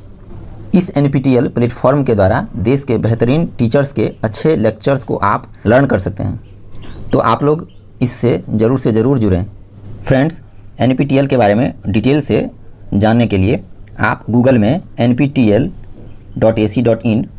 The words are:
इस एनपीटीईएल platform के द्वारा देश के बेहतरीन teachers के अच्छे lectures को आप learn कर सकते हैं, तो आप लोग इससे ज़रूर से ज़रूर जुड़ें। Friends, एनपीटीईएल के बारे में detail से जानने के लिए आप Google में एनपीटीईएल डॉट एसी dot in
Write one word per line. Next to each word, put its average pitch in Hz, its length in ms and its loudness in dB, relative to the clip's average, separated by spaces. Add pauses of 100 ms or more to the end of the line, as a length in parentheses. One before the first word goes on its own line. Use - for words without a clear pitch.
(760)
इस 180 220 2
एनपीटीईएल 135 540 2
platform 127 540 0
के 123 100 2
द्वारा 104 320 2 (120)
देश 127 260 0
के 113 140 0
बेहतरीन 120 480 0 (120)
teachers 139 340 0
के 113 180 -2 (140)
अच्छे 131 320 0
lectures 123 480 0
को - 120 -4
आप 113 300 0 (200)
learn 131 200 4
कर 123 120 0
सकते 98 240 -6
हैं, 98 180 -6 (720)
तो 131 100 2
आप 117 240 0
लोग 156 220 0 (360)
इससे 123 480 0
ज़रूर 117 280 2
से 123 140 0
ज़रूर 123 260 2
जुड़ें। 95 260 2 (600)
Friends, 143 380 0 (360)
एनपीटीईएल 131 480 2
के 135 100 0
बारे 104 180 4
में 123 180 0 (140)
detail 113 340 2
से 123 180 0 (560)
जानने 110 320 4
के 98 120 0
लिए 110 220 2 (400)
आप 110 260 -2
Google 123 320 4
में 120 220 2 (180)
एनपीटीईएल 123 720 2 (680)
डॉट 110 200 2
एसी 110 240 0
dot 113 220 2
in 117 220 0 (120)